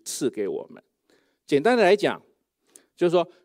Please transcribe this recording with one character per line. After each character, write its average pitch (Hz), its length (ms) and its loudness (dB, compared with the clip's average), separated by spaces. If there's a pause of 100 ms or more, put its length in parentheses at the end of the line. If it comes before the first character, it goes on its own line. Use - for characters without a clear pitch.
赐 - 240 -8
给 104 180 -6
我 73 240 -10
们。 - 120 -20 (640)
简 139 160 0
单 240 160 2
的 226 60 2
来 185 120 4
讲， 135 240 -2 (760)
就 175 100 -2
是 170 60 0
说 170 180 0 (160)